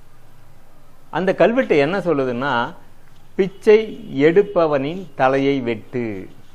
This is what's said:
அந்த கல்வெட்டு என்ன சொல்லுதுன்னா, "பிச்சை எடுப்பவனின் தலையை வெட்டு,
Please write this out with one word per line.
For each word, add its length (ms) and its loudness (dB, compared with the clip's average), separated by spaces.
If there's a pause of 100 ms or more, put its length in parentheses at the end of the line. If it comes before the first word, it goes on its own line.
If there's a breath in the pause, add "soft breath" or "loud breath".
(1080)
அந்த 260 0
கல்வெட்டு 420 2
என்ன 200 2
சொல்லுதுன்னா, 760 -2 (600)
"பிச்சை 800 2
எடுப்பவனின் 1000 2
தலையை 460 2
வெட்டு, 680 -6 (280)